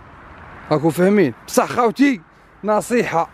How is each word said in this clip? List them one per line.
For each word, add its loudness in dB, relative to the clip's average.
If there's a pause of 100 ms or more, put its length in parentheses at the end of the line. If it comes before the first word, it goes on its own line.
(720)
راكم 0
فاهمين؟ 2 (140)
بصح 2
خوتي 0 (420)
نصيحة، -2